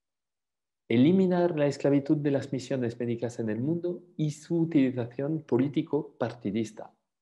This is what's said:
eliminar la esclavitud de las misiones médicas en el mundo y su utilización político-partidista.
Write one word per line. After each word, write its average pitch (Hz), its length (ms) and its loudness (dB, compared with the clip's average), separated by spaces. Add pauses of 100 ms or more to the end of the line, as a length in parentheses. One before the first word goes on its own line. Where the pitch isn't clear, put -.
(880)
eliminar 175 680 4
la 147 100 2
esclavitud 139 500 2
de 147 160 0
las 127 200 -2
misiones 123 460 -4
médicas 120 400 -4
en 113 100 -4
el 107 120 -4
mundo 170 420 -4 (140)
y 151 160 -2
su - 260 -4
utilización 143 840 0
político-partidista. 120 1500 -2 (300)